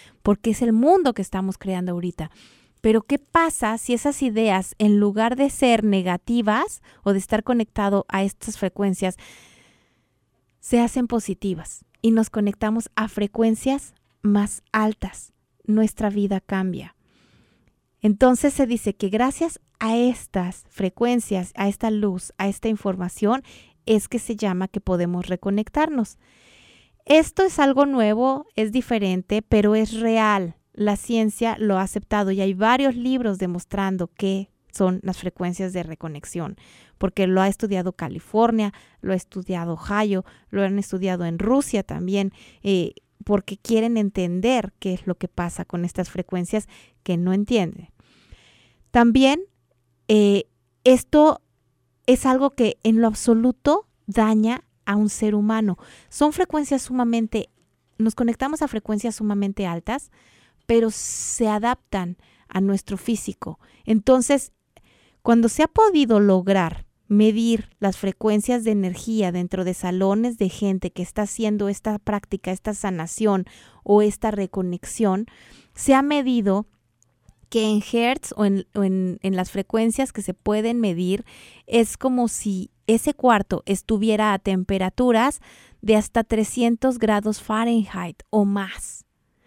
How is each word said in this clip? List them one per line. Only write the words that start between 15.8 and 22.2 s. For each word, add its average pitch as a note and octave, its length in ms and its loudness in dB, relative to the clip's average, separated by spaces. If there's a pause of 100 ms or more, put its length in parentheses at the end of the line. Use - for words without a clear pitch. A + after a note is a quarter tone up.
vida G3+ 300 -2
cambia. F3+ 540 -6 (1080)
Entonces B3+ 520 4
se C4+ 140 2
dice A3+ 280 -4
que G3 140 -4
gracias C4 500 -2 (200)
a A3+ 180 -2
estas A3+ 720 -4
frecuencias, G3+ 880 -4
a G3+ 120 -2
esta G#3+ 220 -2
luz, G#3 480 -4